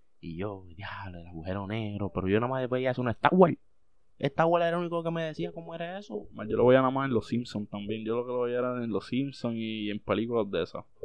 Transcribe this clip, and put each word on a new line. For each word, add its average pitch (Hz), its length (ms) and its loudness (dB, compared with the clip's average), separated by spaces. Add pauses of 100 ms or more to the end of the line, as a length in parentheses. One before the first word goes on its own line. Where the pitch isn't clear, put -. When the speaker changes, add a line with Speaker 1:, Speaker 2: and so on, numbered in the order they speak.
(180)
Speaker 1:
Y 82 180 -12
yo, 98 320 -8
diablo, 98 500 -12
el 85 80 -16
agujero 90 400 -6
negro. 104 480 -4
Pero 92 140 -2
yo 101 120 4
nada 123 100 0
más 127 200 -2
veía 127 220 0
eso 127 100 -4
en 123 60 0
Star 147 260 2
Wars. 185 240 8 (600)
Star 160 280 2
Wars 170 180 4
era 170 120 0
el 175 60 0
único 170 200 -4
que 165 80 -2
me 165 140 -2
decía 165 280 -6
cómo 165 220 -14
era 170 240 -8
eso. 151 340 -10
Speaker 2:
Más, 110 160 -8
yo 107 80 0
lo 113 80 6
veía 131 160 10
nada 131 100 4
más 135 180 0
en 131 40 0
Los 110 140 2
Simpsons 117 420 -4
también. 104 340 -6
Yo 110 140 0
lo 120 80 -2
que 127 80 -6
lo 123 100 0
veía 120 180 0
era 123 220 -2
en 117 80 -4
Los 98 180 -2
Simpsons 127 500 -2
y 110 320 -4
en 104 80 -4
películas 107 520 0
de 85 120 0
esas. - 220 -8 (200)